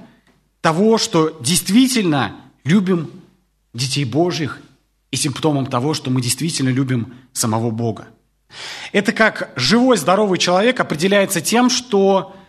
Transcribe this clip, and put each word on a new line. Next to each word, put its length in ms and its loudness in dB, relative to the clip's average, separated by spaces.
того, 360 2
что 420 0
действительно 960 2
любим 480 0
детей 320 -4
Божьих, 540 -2
и 40 -4
симптомом 500 -2
того, 300 -2
что 160 -8
мы 100 0
действительно 480 -4
любим 460 -2
самого 380 -2
Бога. 380 -6
Это 200 0
как 440 0
живой, 420 4
здоровый 400 2
человек 420 2
определяется 640 0
тем, 300 2
что 640 0